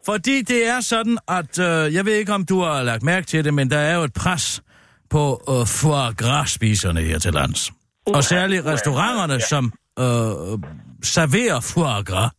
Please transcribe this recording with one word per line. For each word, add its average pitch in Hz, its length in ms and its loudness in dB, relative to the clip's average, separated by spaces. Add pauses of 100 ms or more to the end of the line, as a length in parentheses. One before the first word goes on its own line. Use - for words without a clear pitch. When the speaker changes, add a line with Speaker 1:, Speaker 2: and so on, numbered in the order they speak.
Speaker 1:
fordi 226 360 0
det 233 260 2
er 247 120 0
sådan, 226 380 0 (200)
at, 160 140 -6 (160)
øh, 156 280 2
jeg 190 100 0
ved 220 140 2
ikke, 208 120 -2
om 196 140 -2
du 190 140 2
har 151 220 0
lagt 117 200 -2
mærke 170 240 0
til 160 180 0
det, 147 100 2
men 135 160 2
der 147 80 2
er 151 200 2
jo 165 40 0
et 135 200 -4
pres - 400 -2 (520)
på, 151 80 4 (300)
øh, 123 120 2 (160)
foie 143 300 2 (120)
gras-spiserne 107 800 0
her 80 180 0
til 78 140 0
lands. - 380 -2 (360)
Speaker 2:
Uh, 202 100 2
Speaker 1:
Og 139 80 4
særligt 185 380 2
Speaker 2:
uh, 143 100 -4
Speaker 1:
restauranterne, 156 600 0
Speaker 2:
ja. 127 60 0 (140)
Speaker 1:
som, 139 120 0 (400)
øh, 110 500 0 (600)
serverer 170 420 2 (160)
foie 127 360 0
gras. 104 280 0